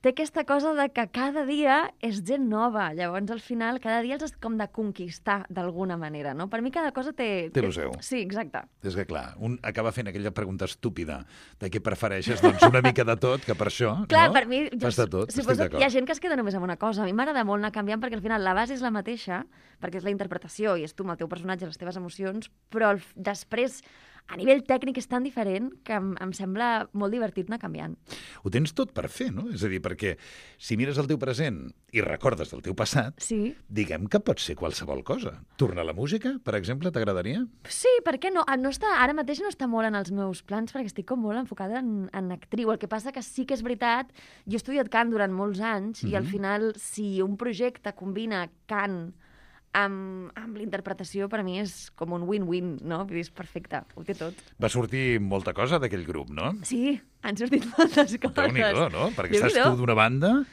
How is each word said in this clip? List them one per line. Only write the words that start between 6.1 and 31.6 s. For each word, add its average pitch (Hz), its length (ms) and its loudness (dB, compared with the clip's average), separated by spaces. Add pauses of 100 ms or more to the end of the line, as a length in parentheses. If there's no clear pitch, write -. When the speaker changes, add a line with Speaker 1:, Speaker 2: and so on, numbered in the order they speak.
Speaker 1:
no? 170 160 -6
Per 226 160 -2
mi 262 80 -2
cada 320 180 0
cosa 269 220 -6
té 190 400 -2
Speaker 2:
Té 135 80 4
lo 98 80 2
Speaker 1:
té 80 60 -4
Speaker 2:
seu. 69 260 -2
Speaker 1:
Sí, 247 240 -4
exacte. 190 380 -6 (180)
Speaker 2:
És 92 160 -4
que, 95 80 -2
clar, 65 320 -6
un 120 240 -4
acaba 113 320 -2
fent 107 160 -4
aquella 101 240 -4
pregunta 95 320 -4
estúpida 82 540 -4 (420)
de 98 80 -4
què 101 160 -4
prefereixes, 104 560 0
doncs 349 240 10
una 127 160 10
mica 123 240 6
de 113 160 4
tot, 131 240 2
que 113 80 2
per 104 160 0
això, 113 240 2 (160)
Speaker 1:
Clar, 320 220 10
Speaker 2:
no? - 80 2
Speaker 1:
per 233 100 2
mi, 262 140 2 (100)
jo 240 140 -4
Speaker 2:
Fas - 100 2
de 117 80 6
tot, 92 240 0
Speaker 1:
suposo 247 240 0
Speaker 2:
estic - 140 2
d'acord. - 140 0
Speaker 1:
hi 269 40 8
ha 247 80 2
gent 262 160 2
que 311 80 -2
es - 80 -10
queda 330 160 2
només 202 160 -2
amb 180 80 -2
una 180 160 -4
cosa. 214 220 0
A - 20 0
mi 185 80 -2
m'agrada 262 320 2
molt 202 160 2
anar 208 160 -2
canviant 214 240 -2
perquè 233 160 -4
al 190 80 -6
final 220 180 0
la 185 140 4
base 240 160 0
és 254 80 -4
la 254 100 0
mateixa, 208 520 -4 (360)
perquè 180 220 -8
és 196 80 -2
la 202 80 -2
interpretació 185 640 -2
i 156 80 -6
és - 80 -16
tu 190 80 -4
amb 175 80 -2
el 165 80 -6
teu 156 80 -4
personatge, 175 400 -6
les 156 80 -12
teves 180 240 -8
emocions, 190 480 -6 (240)
però 220 220 6
el - 100 -4
f-, - 100 -20
després... 220 680 -2 (480)
a - 60 -10
nivell 262 260 8
tècnic 254 380 0
és - 80 -12
tan 247 160 0
diferent 226 460 -2 (120)
que 220 140 -4
em, 190 140 0 (100)
em 185 100 -4
sembla 214 640 0
molt 202 180 0
divertit 202 380 -2
anar 226 100 -4
canviant. 160 360 -8 (500)
Speaker 2:
Ho 95 80 0
tens 147 240 2
tot 262 180 0
per - 140 -4
fer, 247 240 -4
no? 220 180 -6
És 98 140 -2
a - 20 2
dir, 92 140 0
perquè 90 320 -2 (480)
si 110 180 -2
mires 139 220 0
el 135 80 0
teu 147 100 2
present 127 380 -2 (340)